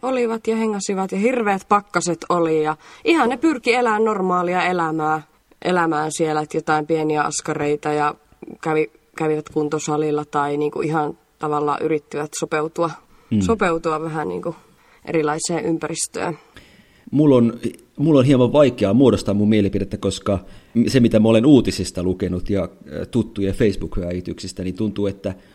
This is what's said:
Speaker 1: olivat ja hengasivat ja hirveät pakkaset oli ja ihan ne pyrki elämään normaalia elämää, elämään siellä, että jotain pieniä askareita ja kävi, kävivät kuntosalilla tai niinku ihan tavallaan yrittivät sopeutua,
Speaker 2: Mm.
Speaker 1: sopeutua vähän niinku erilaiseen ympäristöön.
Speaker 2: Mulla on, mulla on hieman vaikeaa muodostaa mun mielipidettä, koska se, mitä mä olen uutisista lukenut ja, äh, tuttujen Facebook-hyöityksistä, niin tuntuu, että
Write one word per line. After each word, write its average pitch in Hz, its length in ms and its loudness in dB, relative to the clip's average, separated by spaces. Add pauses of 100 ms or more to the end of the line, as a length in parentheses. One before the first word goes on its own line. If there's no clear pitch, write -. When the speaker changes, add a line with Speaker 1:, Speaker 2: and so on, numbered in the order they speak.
Speaker 1:
olivat 240 440 -2
ja 220 100 0
hengasivat 202 560 -2
ja 190 60 -2
hirveät 208 500 0
pakkaset 175 600 0
oli 160 340 2
ja 156 140 -2 (280)
ihan 320 240 2
ne 269 80 -2
pyrki 269 380 0
elämään 226 300 2
normaalia 180 580 0
elämää, 160 600 -2 (420)
elämään 160 480 0
siellä, 156 280 -2
että 151 160 -6
jotain 156 300 0
pieniä 156 360 0
askareita 151 680 -4
ja 147 220 0 (480)
kävi, 156 280 -2 (260)
kävivät 151 320 -4
kuntosalilla 151 760 -2
tai 143 320 -2
niinku 147 240 -2
ihan 151 380 -2 (200)
tavallaan 147 440 -2
yrittivät 151 480 -4 (100)
sopeutua, 160 500 -2 (400)
Speaker 2:
Mm. 107 100 2
Speaker 1:
sopeutua 165 600 0
vähän 156 260 -6
niinku 175 260 -6 (500)
erilaiseen 156 600 -2
ympäristöön. 165 760 -6 (720)
Speaker 2:
Mulla 139 260 6
on, 117 160 4 (460)
mulla 147 200 4
on 123 60 6
hieman 127 280 4
vaikeaa 120 420 4
muodostaa 110 400 4
mun 104 140 2
mielipidettä, 101 480 0
koska 98 420 -4 (480)
se, 127 140 2
mitä 113 200 4
mä 110 80 4
olen 113 180 4
uutisista 101 560 4
lukenut 90 480 -2
ja, 98 120 -2
äh, 78 480 -12
tuttujen 98 440 -2
Facebook-hyöityksistä, 90 1080 -4
niin 92 100 -6
tuntuu, 101 320 -4
että 95 280 -6 (200)